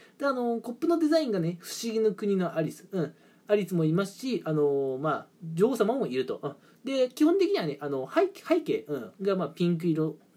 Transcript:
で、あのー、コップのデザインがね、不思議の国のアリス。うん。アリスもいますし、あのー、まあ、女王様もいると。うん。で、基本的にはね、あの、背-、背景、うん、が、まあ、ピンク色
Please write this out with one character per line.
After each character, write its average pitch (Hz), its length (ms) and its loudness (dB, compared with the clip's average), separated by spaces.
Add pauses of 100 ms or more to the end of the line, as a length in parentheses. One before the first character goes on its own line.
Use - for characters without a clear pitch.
(200)
で、 277 80 0
あ 277 60 2
の 240 240 -2
ー、 226 40 -6
コ 247 100 -10
ッ 240 40 -10
プ - 120 -2
の 330 120 2
デ 320 80 2
ザ 320 120 4
イ 311 60 2
ン 240 60 -2
が 196 80 0
ね、 170 200 -2
不 - 140 -14
思 226 180 -6
議 220 80 0
の 214 140 2
国 202 220 0
の 180 200 0
ア 165 60 0
リ 156 100 -2
ス。 - 200 -18
う 190 100 -2
ん。 147 120 -4 (340)
ア 208 80 4
リ 208 120 0
ス - 60 -6
も 170 100 2
い 156 100 2
ま 196 120 2
す - 140 -14
し、 247 260 -4
あ 160 80 -2
の 151 80 2
ー、 139 380 0
ま 151 100 -2
あ、 - 180 -4 (280)
女 202 160 4
王 262 40 0
様 226 200 0
も 247 100 -2
い 123 100 -6
る 127 120 -2
と。 104 140 -6
う 143 80 -8
ん。 - 60 -12 (300)
で、 262 240 0
基 277 140 0
本 349 160 6
的 370 100 4
に 392 80 2
は 208 80 0
ね、 147 160 -4
あ 147 80 -6
の、 131 240 -4
背-、 359 160 4 (120)
背 320 200 2
景、 - 260 -2
う 147 80 -2
ん、 - 160 -8 (100)
が、 196 140 2
ま 185 100 0
あ、 - 40 -8
ピ - 180 0
ン 175 100 2
ク 170 100 -2
色 156 300 0 (200)